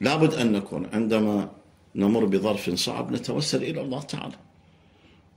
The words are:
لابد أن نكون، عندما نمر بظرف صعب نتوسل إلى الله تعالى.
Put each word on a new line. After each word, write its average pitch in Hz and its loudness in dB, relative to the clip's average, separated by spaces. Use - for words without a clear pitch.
لابد 151 4
أن 120 2
نكون، 95 -2
عندما 107 2
نمر 107 4
بظرف 98 0
صعب 123 -2
نتوسل 131 -2
إلى 160 -4
الله 139 -6
تعالى. - -10